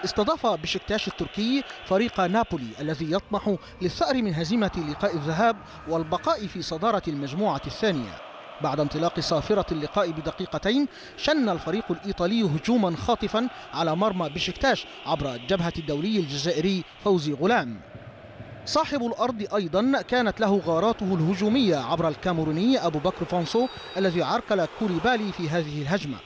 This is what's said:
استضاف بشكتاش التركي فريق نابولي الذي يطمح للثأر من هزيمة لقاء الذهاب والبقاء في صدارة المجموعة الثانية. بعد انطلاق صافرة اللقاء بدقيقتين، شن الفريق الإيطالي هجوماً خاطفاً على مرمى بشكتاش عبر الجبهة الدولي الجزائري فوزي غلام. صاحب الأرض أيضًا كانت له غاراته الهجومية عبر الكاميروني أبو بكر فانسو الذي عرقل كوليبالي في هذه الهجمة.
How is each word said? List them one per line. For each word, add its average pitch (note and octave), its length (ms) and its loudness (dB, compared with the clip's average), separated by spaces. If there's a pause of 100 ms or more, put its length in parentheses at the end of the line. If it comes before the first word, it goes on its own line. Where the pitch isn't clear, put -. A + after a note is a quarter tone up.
استضاف A#3+ 420 0
بشكتاش G3 600 -2
التركي A3+ 560 -2 (220)
فريق G3+ 340 2
نابولي F3+ 480 0 (120)
الذي D3+ 320 -2
يطمح G3 440 0 (260)
للثأر C4 400 0
من G3+ 120 0
هزيمة F3+ 380 2 (180)
لقاء E3+ 260 0
الذهاب E3 400 2 (320)
والبقاء F3 600 0
في E3 140 -8
صدارة F#3 460 0
المجموعة C#3+ 600 -2
الثانية. C3+ 500 0 (440)
بعد D3 180 0
انطلاق D#3 400 0
صافرة E3+ 520 2
اللقاء E3 400 0
بدقيقتين، F3+ 760 -2 (300)
شن C#4+ 320 2
الفريق F3 420 -2
الإيطالي G3 520 0
هجوماً F3+ 520 2
خاطفاً A#3+ 540 0 (240)
على D#3 220 2
مرمى F#3 340 0
بشكتاش F#3 560 0 (200)
عبر C#3 300 -2
الجبهة E3+ 420 0
الدولي D#3+ 420 0
الجزائري D#3+ 640 0 (200)
فوزي E3 300 4
غلام. C#3 460 2 (880)
صاحب D4 380 0
الأرض A3+ 500 -2
أيضًا G#3 460 2
كانت A#3 380 0
له G3+ 260 4
غاراته F#3+ 500 2
الهجومية F#3+ 600 4
عبر D#3 320 0
الكاميروني E3 800 2
أبو D3+ 140 0
بكر F3 260 -2
فانسو F3+ 420 2 (300)
الذي F3+ 260 2
عرقل F#3+ 440 2 (120)
كوليبالي G#3+ 520 2
في E3 180 -4
هذه D3+ 320 -2
الهجمة. C#3+ 440 -2